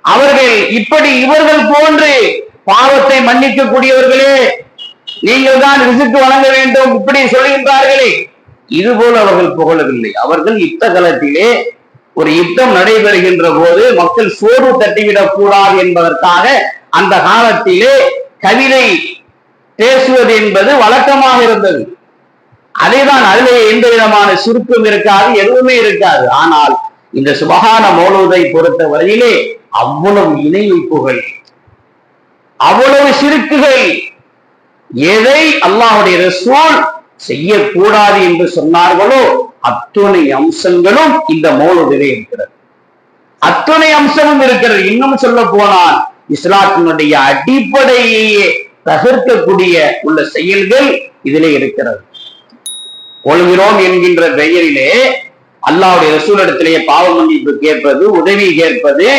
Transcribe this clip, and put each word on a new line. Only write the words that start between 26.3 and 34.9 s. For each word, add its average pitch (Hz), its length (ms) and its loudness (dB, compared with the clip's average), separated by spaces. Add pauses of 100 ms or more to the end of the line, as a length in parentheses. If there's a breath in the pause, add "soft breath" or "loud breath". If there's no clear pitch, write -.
ஆனால் 151 420 2 (380)
இந்த 135 200 -2
சுபஹான 202 500 0 (100)
மௌலூதை 180 540 2
பொறுத்த 165 400 0
வரையிலே 202 460 0 (420)
அவ்வளவு 156 680 -2
இணை 175 240 -2
வைப்புகள், 139 560 -2 (1400)
அவ்வளவு 262 540 2
சிறுக்குகள். 302 720 0 (1200)